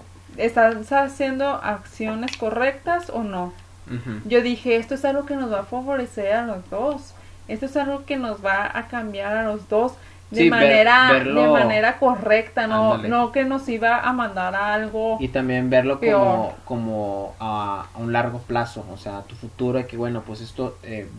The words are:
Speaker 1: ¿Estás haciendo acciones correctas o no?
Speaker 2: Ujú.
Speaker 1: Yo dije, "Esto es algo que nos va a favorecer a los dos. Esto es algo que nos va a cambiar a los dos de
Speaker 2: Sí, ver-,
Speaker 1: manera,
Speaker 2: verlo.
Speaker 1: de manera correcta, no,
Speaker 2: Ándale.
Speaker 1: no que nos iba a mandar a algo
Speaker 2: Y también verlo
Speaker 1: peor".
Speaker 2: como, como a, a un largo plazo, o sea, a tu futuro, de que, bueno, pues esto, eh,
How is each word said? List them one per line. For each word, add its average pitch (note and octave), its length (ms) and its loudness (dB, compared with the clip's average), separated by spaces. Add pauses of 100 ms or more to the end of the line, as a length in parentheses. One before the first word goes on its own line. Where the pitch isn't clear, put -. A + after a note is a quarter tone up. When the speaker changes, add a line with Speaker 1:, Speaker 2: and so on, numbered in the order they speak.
(380)
Speaker 1:
¿Estás A3+ 540 2
haciendo C#4 560 0
acciones A3 920 -6
correctas C4+ 720 -2
o A#3 140 -4
no? F3+ 300 -6 (340)
Speaker 2:
Ujú. A#2+ 380 -8
Speaker 1:
Yo A3 160 4
dije, A#3+ 340 0
"Esto A#3 200 -2
es C4+ 100 -6
algo C#4 200 0
que C#4+ 100 -6
nos C4 160 -4
va G3+ 100 -2
a - 20 -12
favorecer B3 680 -4
a A#3 120 0
los F#3+ 240 -10
dos. C#4 460 -6 (320)
Esto A3 180 -8
es C4+ 120 -10
algo C#4 280 -4
que C#4+ 120 -4
nos G#3+ 280 -6
va G3 260 0
a A3+ 160 -6
cambiar G#3 480 -6
a A3+ 80 0
los G#3 240 -6
dos A#3 260 2 (360)
de G#3 80 -4
Speaker 2:
Sí, C#4 60 6
ver-, E4+ 80 8
Speaker 1:
manera, A#3+ 600 8
Speaker 2:
verlo. C4+ 300 4
Speaker 1:
de D4+ 60 6
manera A#3+ 500 4
correcta, A3 680 2
no, A3 260 4
Speaker 2:
Ándale. G#3 160 -2
Speaker 1:
no A#3+ 220 2
que C4+ 140 2
nos C4+ 220 -2
iba A#3 340 2
a B3 120 0
mandar F#3 400 -2
a G3+ 220 0
algo A3 440 -2
Speaker 2:
Y C3 100 -4
también B2+ 420 0
verlo C3 280 4
Speaker 1:
peor". G#3+ 220 4
Speaker 2:
como, F3+ 340 0 (100)
como G#2+ 720 -6
a, G#2 560 -6
a - 20 -12
un A#2 160 -4
largo A#2+ 300 -2
plazo, A#2 500 -4
o F#2+ 40 -14
sea, G2+ 200 -10
a G2+ 60 -12
tu - 120 -18
futuro, B2 440 -4
de B2 80 -6
que, A#2 100 -12
bueno, A#2+ 240 -4
pues A2 200 -14
esto, A#2 420 -8
eh, G#2+ 360 -12